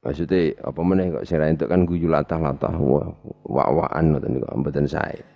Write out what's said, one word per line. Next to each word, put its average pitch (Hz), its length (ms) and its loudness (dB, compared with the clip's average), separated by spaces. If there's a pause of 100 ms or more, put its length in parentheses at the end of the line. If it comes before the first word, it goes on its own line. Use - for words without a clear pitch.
Maksudnya, 80 600 0
apa 69 200 -6
meneh 92 320 2
kok - 120 -6
sing 85 160 -2
ra 78 80 2
entuk 80 200 0
kan 90 200 4
guyu 85 200 0
latah-latah, 76 680 0
wah, 71 280 2 (400)
wak-wakan 78 680 2
ngoten 67 240 -2
niku, - 120 -6 (120)
mboten 71 280 0
sae. - 320 -4 (140)